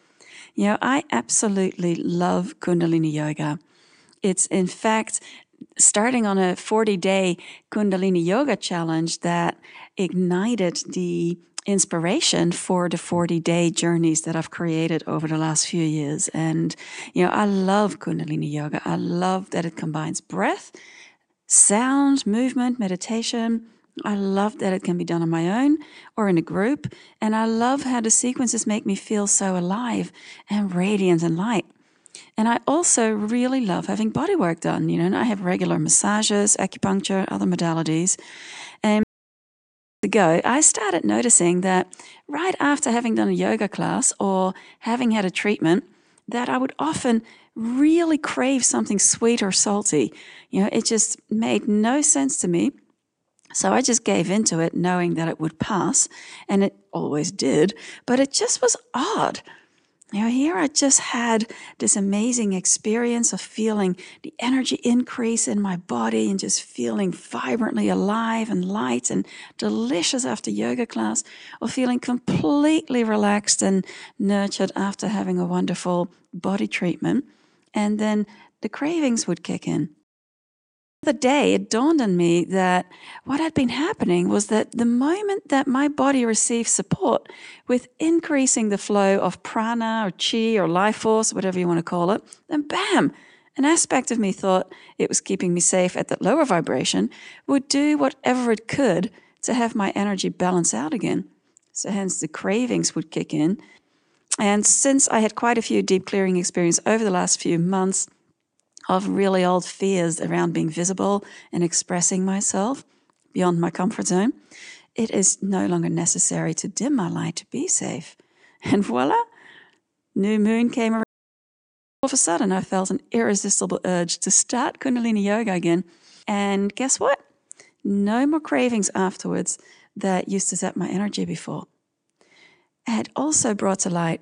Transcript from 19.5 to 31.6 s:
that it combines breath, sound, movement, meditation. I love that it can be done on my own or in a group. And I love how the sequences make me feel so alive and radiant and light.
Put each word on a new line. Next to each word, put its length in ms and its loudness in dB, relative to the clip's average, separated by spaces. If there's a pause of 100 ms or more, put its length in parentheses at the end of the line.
that 160 -2
it 100 -8
combines 460 -6
breath, 500 -4 (720)
sound, 800 4
movement, 520 0
meditation. 880 -2 (400)
I 100 0
love 440 0
that 120 0
it 120 -2
can 120 0
be 80 -2
done 160 0
on 80 2
my 220 0
own 260 4 (400)
or 140 2
in 80 4
a 40 2
group. 520 -2 (260)
And 160 0
I 80 2
love 380 2
how 180 0
the 100 -2
sequences 560 0
make 200 -2
me 80 0
feel 320 -2
so 320 0
alive 540 -4 (360)
and 260 -2
radiant 480 2
and 140 0
light. 300 -2 (720)